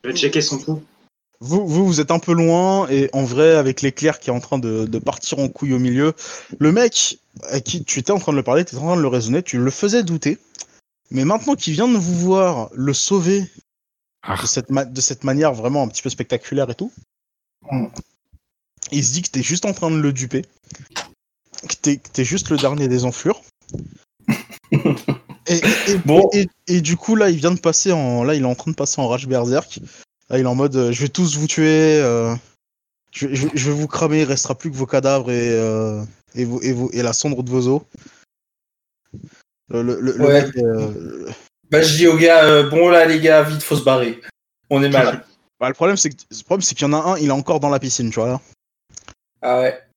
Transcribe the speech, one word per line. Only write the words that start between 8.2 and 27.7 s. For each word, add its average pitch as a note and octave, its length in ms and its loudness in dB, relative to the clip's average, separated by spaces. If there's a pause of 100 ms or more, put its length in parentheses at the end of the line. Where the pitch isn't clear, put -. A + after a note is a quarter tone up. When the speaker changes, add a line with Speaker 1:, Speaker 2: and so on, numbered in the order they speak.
Speaker 2:
de D3 60 0
le C3 60 -2
parler, C#3+ 200 2
t'étais D3 140 -10
en C#3 100 -8
train F3 80 0
de E3+ 60 0
le C#3+ 60 2
raisonner, B2 360 0
tu - 140 -6
le B2 140 0
faisais G#3+ 320 0
douter, E3 340 -2 (760)
mais C3 140 0
maintenant A3 300 0
qu'il - 180 -6
vient G3 160 0
de A#3+ 80 4
vous F3+ 180 -2
voir F3 580 0
le C#3 200 -2
sauver F#3+ 580 0 (720)
Speaker 3:
Ah. F#2+ 180 -6
Speaker 2:
de - 60 -4
cette - 240 -4
ma-, C3+ 140 0
de B2+ 160 -8
cette - 240 -6
manière C#3+ 280 2
vraiment B2 300 -2
un A#2+ 60 -2
petit - 120 -10
peu C3+ 80 -6
spectaculaire B2 600 -4
et A#2+ 60 -8
tout, A3 160 -10 (800)
Speaker 4:
Mm. B2 160 -4 (1040)
Speaker 2:
il C#3+ 140 -2
se A2+ 80 0
dit E3+ 100 -4
que - 60 -6
t'es B2+ 140 -4
juste F3 220 -4
en G3+ 80 -2
train E3 180 -2
de D#3+ 80 0
le C#3+ 140 0
duper, C3 300 -6 (1200)
que - 140 -8
t'es, C#3+ 160 0
que - 120 -20
t'es - 140 -4
juste D#3+ 260 -4
le D#3 80 0
dernier C#3 300 0
des B2 160 0
enflures. B2+ 380 -4 (280)
Speaker 4:
<laughs> - 1000 -10 (760)
Speaker 2:
Et, E3+ 120 2 (260)
et, G3 180 2
Speaker 4:
Bon. E3 280 6
Speaker 2:
et, G3+ 160 2 (180)
et F3+ 140 2
du D#3+ 160 0
coup, - 180 0
là, G#3 140 4
il E3+ 80 2
vient D#3 160 2
de F3 60 -2
passer E3+ 340 0